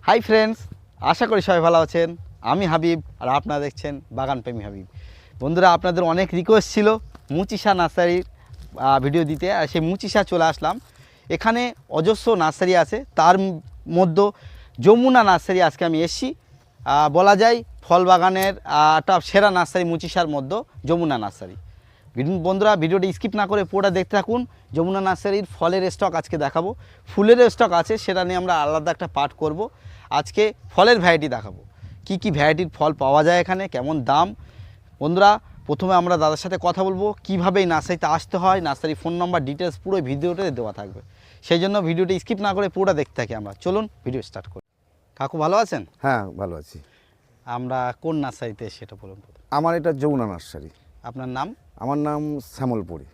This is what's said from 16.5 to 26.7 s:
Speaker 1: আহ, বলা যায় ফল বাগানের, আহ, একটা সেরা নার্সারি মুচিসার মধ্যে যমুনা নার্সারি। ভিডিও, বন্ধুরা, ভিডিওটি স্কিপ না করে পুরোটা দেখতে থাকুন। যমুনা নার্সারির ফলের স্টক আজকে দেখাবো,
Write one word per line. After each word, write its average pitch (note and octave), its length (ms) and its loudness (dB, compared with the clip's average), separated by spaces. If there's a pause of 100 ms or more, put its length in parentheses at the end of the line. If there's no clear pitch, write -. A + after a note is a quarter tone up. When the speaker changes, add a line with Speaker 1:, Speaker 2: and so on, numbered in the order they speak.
Speaker 1:
আহ, C#3+ 280 2
বলা G3 240 6
যায় A#3 280 4 (180)
ফল F3+ 220 4
বাগানের, F#3 500 4 (100)
আহ, D3+ 340 4
একটা F3 220 2
সেরা G3+ 300 4
নার্সারি F3+ 340 0
মুচিসার E3+ 440 -2
মধ্যে D3 340 -4 (220)
যমুনা D#3 340 0
নার্সারি। G2 380 -10 (580)
ভিডিও, D3+ 240 -2
বন্ধুরা, F#3+ 380 2
ভিডিওটি F3+ 360 0
স্কিপ G#3 220 -8
না G#3 120 -2
করে G3+ 180 0
পুরোটা G3 260 0
দেখতে F#3+ 260 -2
থাকুন। A#3 300 -2 (260)
যমুনা F3+ 280 -2
নার্সারির G3 440 -2
ফলের F3+ 460 -2
স্টক F#3 240 -4
আজকে E3 240 -4
দেখাবো, E3 360 -4 (320)